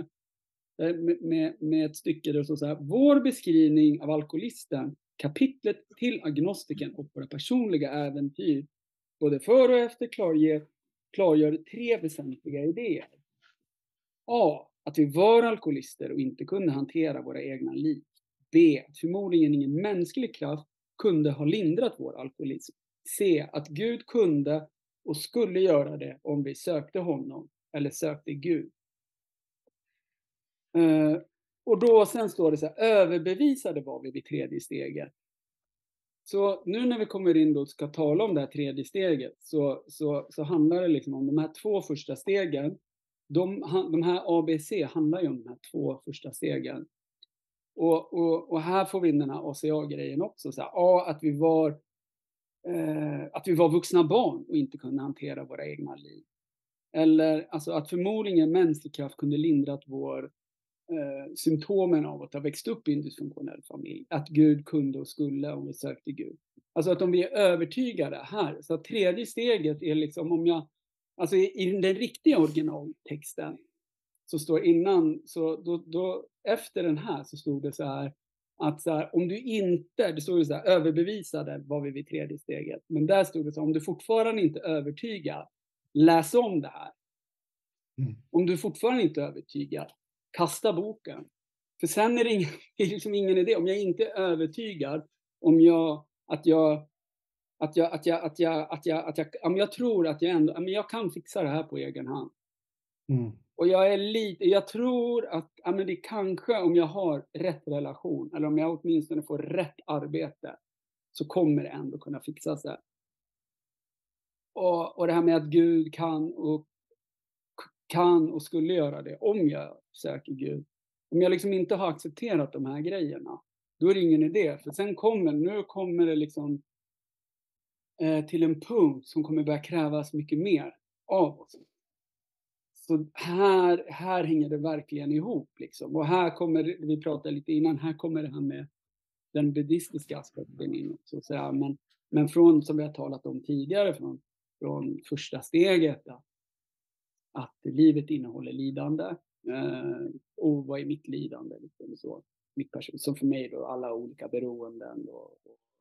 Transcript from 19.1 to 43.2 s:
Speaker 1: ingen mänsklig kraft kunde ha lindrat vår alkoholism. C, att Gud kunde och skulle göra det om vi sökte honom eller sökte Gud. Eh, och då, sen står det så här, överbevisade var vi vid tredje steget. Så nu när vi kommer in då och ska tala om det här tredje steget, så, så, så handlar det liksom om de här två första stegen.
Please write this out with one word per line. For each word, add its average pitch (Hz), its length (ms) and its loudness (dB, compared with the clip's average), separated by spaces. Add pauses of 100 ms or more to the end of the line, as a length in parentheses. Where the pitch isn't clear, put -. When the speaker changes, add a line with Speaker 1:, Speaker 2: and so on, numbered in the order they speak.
Speaker 1:
ingen 143 280 0
mänsklig 196 540 -2
kraft 151 320 -8 (300)
kunde 156 340 4
ha 143 140 -2
lindrat 190 540 0
vår 131 220 -10
alkoholism. - 540 -10 (420)
C, 170 360 2
att 151 140 -6
Gud 214 380 -6
kunde 156 640 2 (380)
och 151 120 -6
skulle 190 420 -2
göra 151 380 4
det 139 240 -12
om 147 220 -2
vi 139 120 -6
sökte 156 440 -4
honom 139 500 -6 (240)
eller 143 160 -2
sökte 147 440 -6
Gud. 143 380 -4 (2000)
Eh, 311 400 6 (480)
och 214 140 4
då, 220 260 8
sen 220 240 -2
står 165 220 2
det 151 60 0
så 151 80 -4
här, 151 140 -8
överbevisade 190 1040 2
var 131 200 -10
vi 131 100 -12
vid 135 140 -10
tredje 139 340 -6
steget. - 540 -10 (1080)
Så 196 420 0
nu 220 200 -2
när 240 140 0
vi 214 60 0
kommer 185 320 2
in 156 160 6
då 143 80 0
och 143 80 -6
ska - 180 -10
tala 156 360 0
om 196 120 0
det 147 60 0
här 135 60 -4
tredje 139 380 -6
steget, 165 540 -2
så, 143 480 -2
så, 147 420 -4
så - 140 -8
handlar 165 380 4
det 180 60 0
liksom 143 260 0
om 135 120 -4
de 143 120 0
här 156 140 -2 (100)
två 208 200 0
första 139 340 -8
stegen. 175 640 -2 (500)